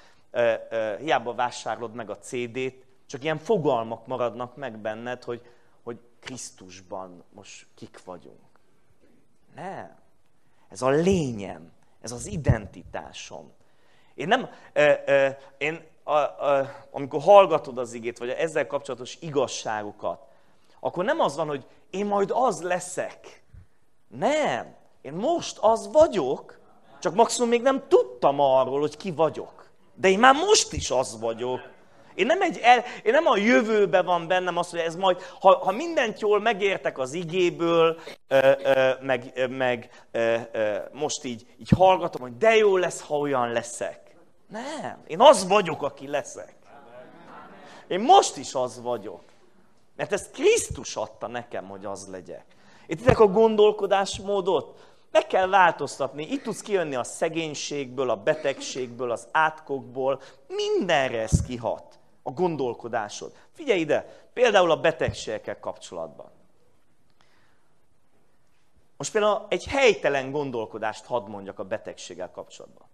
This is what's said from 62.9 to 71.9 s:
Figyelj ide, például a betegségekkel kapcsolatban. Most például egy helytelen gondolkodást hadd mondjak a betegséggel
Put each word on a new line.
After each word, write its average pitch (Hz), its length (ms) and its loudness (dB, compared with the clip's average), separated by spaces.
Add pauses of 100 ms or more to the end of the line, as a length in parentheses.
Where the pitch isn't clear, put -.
Figyelj 233 280 0
ide, 143 520 -4
például 202 380 4
a 147 100 2
betegségekkel 120 800 -2
kapcsolatban. 82 720 -12 (2750)
Most - 160 -10
például 208 360 0
egy 190 160 -4
helytelen 151 640 2
gondolkodást 113 760 -6
hadd 113 240 -4
mondjak 98 300 -14
a 104 60 -8
betegséggel 90 640 -10